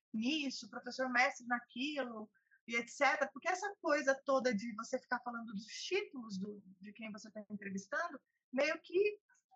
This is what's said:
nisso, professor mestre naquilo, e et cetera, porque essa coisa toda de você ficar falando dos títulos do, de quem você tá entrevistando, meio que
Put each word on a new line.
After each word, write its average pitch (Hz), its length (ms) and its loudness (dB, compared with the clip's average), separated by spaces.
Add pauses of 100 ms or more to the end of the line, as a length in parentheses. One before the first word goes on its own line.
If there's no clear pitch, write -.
(140)
nisso, 254 560 0
professor 254 400 -4
mestre 247 380 4
naquilo, 240 800 -2 (380)
e 233 80 -4
et 233 120 -2
cetera, 285 460 4
porque 311 160 -4
essa 403 320 -2
coisa 285 440 4
toda 254 280 4
de 220 220 -2
você 233 220 -4
ficar - 220 -4
falando 233 340 -8
dos 208 120 -6
títulos 269 720 -4
do, 202 240 -6 (180)
de 208 140 -14
quem 220 180 -12
você 214 200 -12
tá 214 180 -10
entrevistando, 208 680 -4 (320)
meio 302 300 2
que 415 380 2 (360)